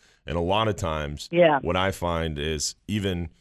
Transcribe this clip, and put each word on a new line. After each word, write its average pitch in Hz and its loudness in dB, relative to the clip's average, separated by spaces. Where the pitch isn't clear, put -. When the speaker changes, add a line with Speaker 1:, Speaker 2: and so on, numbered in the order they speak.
Speaker 1:
And 80 -6
a 85 0
lot 101 2
of 104 0
times, 76 -4
Speaker 2:
Yeah. 160 6
Speaker 1:
what 87 0
I 95 2
find 82 -2
is 76 -4
even 95 -2